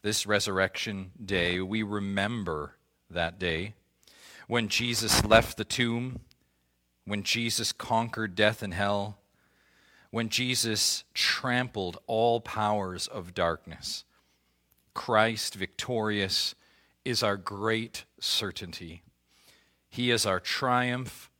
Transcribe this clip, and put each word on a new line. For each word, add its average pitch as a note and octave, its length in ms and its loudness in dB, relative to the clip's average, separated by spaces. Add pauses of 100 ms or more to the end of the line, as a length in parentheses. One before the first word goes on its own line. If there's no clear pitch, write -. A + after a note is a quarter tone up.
this G#2+ 240 0
Resurrection F#2+ 840 0 (120)
Day, F2+ 360 2
we G#2 240 -2
remember G2 920 -2 (320)
that E2+ 300 -2
day F2+ 380 -4 (720)
when A#2 200 0
Jesus A2+ 560 2
left A2 340 6
the A2 60 -4
tomb, A#2+ 580 -2 (840)
when G2+ 160 -4
Jesus A#2 500 0
conquered A2+ 640 -2
death G#2+ 300 4
and G2 100 -6
hell, G2+ 460 -2 (920)
when A2+ 200 -2
Jesus A#2 760 0 (100)
trampled A#2+ 920 0
all A#2 340 4
powers G#2 680 -2
of F2+ 260 -10
darkness. - 720 -2 (880)
Christ A2 640 2
victorious G#2 960 -2 (500)
is A#2+ 200 0
our G2+ 120 4
great G#2+ 680 -4 (140)
certainty. F2 840 -4 (880)
He B2 220 0
is A2+ 160 4
our F#2 120 2
triumph B2 1000 0